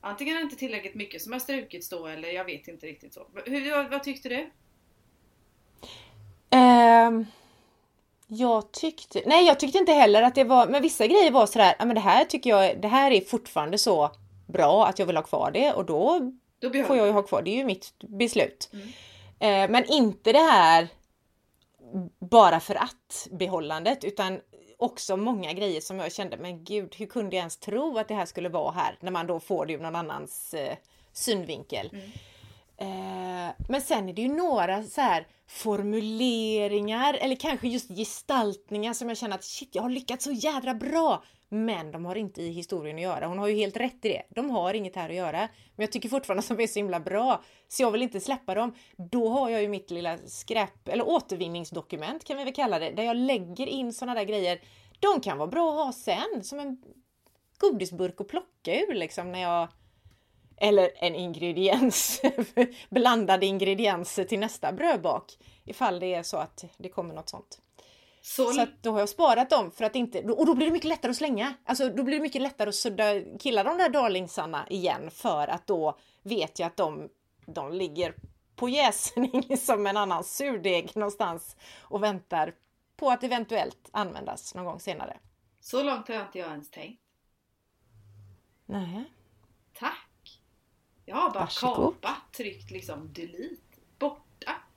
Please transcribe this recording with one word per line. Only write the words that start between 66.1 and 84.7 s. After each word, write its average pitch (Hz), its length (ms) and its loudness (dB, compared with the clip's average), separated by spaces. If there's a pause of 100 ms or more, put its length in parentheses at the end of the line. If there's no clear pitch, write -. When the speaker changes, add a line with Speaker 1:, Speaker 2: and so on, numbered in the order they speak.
Speaker 2:
är 170 100 -4
så - 140 -8
att 156 280 -8 (120)
det 190 120 -14
kommer 170 240 -10
något 156 160 -14
sånt. - 320 -20 (600)
Speaker 1:
Så 247 300 -2
Speaker 2:
Så 269 100 0
att - 220 -4
då 226 80 -2
har 214 80 0
jag 208 100 0
sparat 262 400 4
dem 214 220 2
för - 140 -6
att 214 100 -2
inte, 240 260 -2
och 226 240 2
då 311 100 6
blir 302 120 2
det 330 60 0
mycket 320 160 -2
lättare 339 200 -2
att 247 80 -2
slänga. 269 360 -2 (120)
Alltså 262 240 -2
då 226 140 -4
blir 277 120 -2
det 294 60 -4
mycket 277 200 -4
lättare 262 280 -4
att 208 60 -6
sudda, 208 460 -2 (180)
killa 226 240 0
de 294 140 -2
där 349 120 4
darlingsarna 185 800 -2
igen 160 420 -4
för 151 360 -2
att - 200 -8
då 160 300 -2 (260)
vet 196 360 -6
jag 170 80 -4
att 170 100 -10
de, 151 320 -4 (360)
de 156 280 -10
ligger 175 420 -6 (400)
på 247 140 -4
jäsning 254 880 0
<laughs> - 40 -4
som 208 260 0
en 196 100 -2
annan 185 260 -2
surdeg 185 720 -4
någonstans 202 600 -6 (260)
och 202 220 -6
väntar 170 500 -2 (440)
på 285 120 0
att 247 140 0
eventuellt 226 680 -4
användas - 640 -8
någon 180 100 -10
gång 170 140 -10